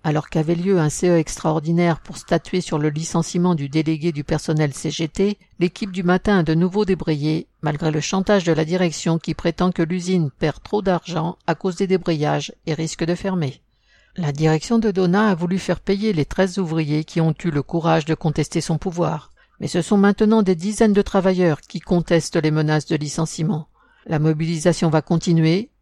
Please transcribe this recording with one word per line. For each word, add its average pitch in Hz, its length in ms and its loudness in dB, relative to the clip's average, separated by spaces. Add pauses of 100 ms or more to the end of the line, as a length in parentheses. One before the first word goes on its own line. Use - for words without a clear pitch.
alors 156 240 -2
qu'avait 160 260 0
lieu 180 240 2
un 151 80 2
C 180 220 0
E 170 80 6
extraordinaire 160 840 0
pour - 160 -16
statuer - 460 -2
sur 160 180 -4
le 151 80 0
licenciement 170 680 0
du 143 140 -4
délégué 156 460 -2
du 143 100 -6
personnel 156 500 0
C - 180 -6
G 156 180 -4
T, 202 280 -2 (220)
l'équipe 185 320 -2
du 185 120 -6
matin 185 360 2
a 170 40 2
de 160 100 0
nouveau 185 320 2
débrayé, 156 640 -2 (140)
malgré 151 300 -2
le 156 80 -2
chantage 190 460 0
de 170 80 2
la 156 100 2
direction 170 560 -2
qui 165 140 -6
prétend 175 400 -2
que 170 100 0
l'usine 175 480 0
perd - 320 -4
trop 208 180 -2
d'argent 175 540 -2 (120)
à 165 80 0
cause 180 200 -4
des 196 120 -2
débrayages 151 640 0 (120)
et 160 80 -4
risque 165 300 -4
de 170 100 0
fermer. 175 460 -4 (580)
La 156 160 -2
direction 160 460 2
de 220 120 2
Dona 190 380 2
a 190 60 2
voulu 175 240 -2
faire 175 200 -4
payer 202 320 -2
les 151 140 0
treize 185 320 -2
ouvriers 156 480 -2
qui - 160 -2
ont 160 140 2 (100)
eu 170 60 0
le 143 100 0
courage 160 440 0
de 156 100 0
contester 156 440 -2
son 160 180 -2
pouvoir. 165 520 -4 (320)
Mais - 60 -6
ce - 140 -2
sont 208 160 2
maintenant 208 440 4
des 185 140 2
dizaines 208 380 2
de 202 100 4
travailleurs 180 580 2
qui - 180 -10
contestent 170 560 0
les 156 160 2
menaces 151 360 0
de 165 100 -2
licenciement. 156 680 -4 (400)
La 160 120 -2
mobilisation 160 680 2
va 151 140 2
continuer 165 680 2 (120)